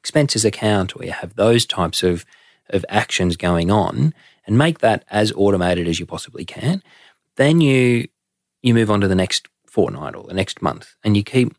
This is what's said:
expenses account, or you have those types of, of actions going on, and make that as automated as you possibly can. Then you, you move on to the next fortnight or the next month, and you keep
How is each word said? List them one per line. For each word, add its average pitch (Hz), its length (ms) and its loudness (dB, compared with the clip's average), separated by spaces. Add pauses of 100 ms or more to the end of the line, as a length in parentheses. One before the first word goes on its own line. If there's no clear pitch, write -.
expenses 135 440 0
account, 104 520 0
or 90 80 -14
you 90 60 -8
have 85 240 -12
those 117 320 2
types - 380 -4
of, 87 200 0 (460)
of 95 180 -2
actions 90 480 -2
going 87 360 0
on, 123 420 0 (320)
and 107 100 0
make 160 220 2
that 113 320 0
as 107 220 0
automated 90 560 0
as 82 100 -2
you 85 80 -8
possibly - 380 -14
can. 180 360 -4 (540)
Then 156 260 4
you, 127 460 2 (560)
you 123 100 2
move 113 160 4
on 104 120 2
to 98 80 2
the 92 80 2
next - 320 -2 (180)
fortnight - 480 -4
or - 100 -16
the 90 100 -14
next - 280 -6
month, - 400 -6
and 104 140 2
you 101 80 2
keep 123 340 0